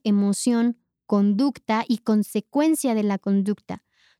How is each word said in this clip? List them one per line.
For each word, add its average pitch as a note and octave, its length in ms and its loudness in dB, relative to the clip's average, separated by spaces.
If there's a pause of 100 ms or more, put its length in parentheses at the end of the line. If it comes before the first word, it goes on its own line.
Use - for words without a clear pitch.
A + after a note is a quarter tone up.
emoción, A3 760 0 (280)
conducta G#3+ 800 0
y A3+ 120 -2
consecuencia A#3 960 0
de G#3+ 80 0
la G3 160 -2
conducta. G3 680 -4 (360)